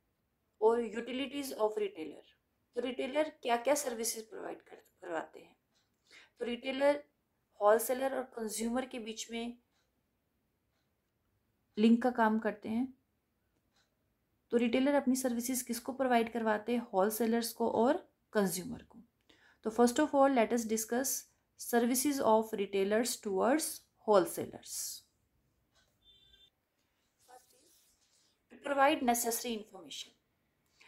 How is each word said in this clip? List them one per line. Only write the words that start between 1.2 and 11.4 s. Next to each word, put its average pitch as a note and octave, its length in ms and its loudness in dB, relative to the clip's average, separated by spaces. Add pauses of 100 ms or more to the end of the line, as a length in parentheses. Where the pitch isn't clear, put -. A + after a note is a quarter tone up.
of G#3+ 260 -2
retailer. - 480 -8 (480)
तो A#3+ 60 -8
रिटेलर C4+ 480 -4
क्या-क्या A#3+ 460 -2
सर्विसेज A#3 560 -6
प्रोवाइड E3+ 320 -14
कर, - 140 -20
करवाते - 640 -12
हैं? - 160 -20 (840)
तो A#3+ 60 -8
रिटेलर C4 600 0 (560)
होलसेलर B3+ 560 2
और C4 60 -4
कंज्यूमर A#3 640 -6
के B3+ 120 -10
बीच A3 320 -10
में A#3 280 -8 (2250)